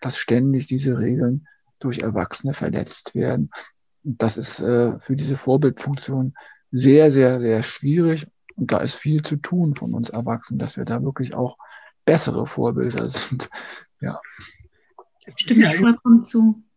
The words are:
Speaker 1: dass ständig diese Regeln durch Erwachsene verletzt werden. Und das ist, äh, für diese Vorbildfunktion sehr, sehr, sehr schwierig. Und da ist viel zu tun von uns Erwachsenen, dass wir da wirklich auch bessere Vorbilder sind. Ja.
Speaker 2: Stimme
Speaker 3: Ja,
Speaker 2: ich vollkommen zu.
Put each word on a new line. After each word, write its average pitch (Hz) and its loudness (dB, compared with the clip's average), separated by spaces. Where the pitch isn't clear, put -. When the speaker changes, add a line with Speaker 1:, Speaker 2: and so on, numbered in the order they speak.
Speaker 1:
dass - -8
ständig 131 0
diese 131 -2
Regeln 123 -2
durch 120 -6
Erwachsene 107 -4
verletzt - -8
werden. - -2
Und 131 -8
das 110 0
ist, - -10
äh, 120 0
für 135 -4
diese 139 -4
Vorbildfunktion 135 -2
sehr, 143 8
sehr, 127 4
sehr 113 0
schwierig. 160 0
Und 147 -4
da 208 2
ist 165 -2
viel 151 -2
zu 151 -6
tun 160 -2
von 120 -8
uns 117 -6
Erwachsenen, 120 -6
dass 135 -6
wir 123 -8
da 117 -4
wirklich 135 -6
auch 127 -4
bessere 147 0
Vorbilder 123 -4
sind. - -8
Ja. - -8
Speaker 2:
Stimme 226 6
Speaker 3:
Ja, 160 6
Speaker 2:
ich 175 0
vollkommen 233 6
zu. 220 2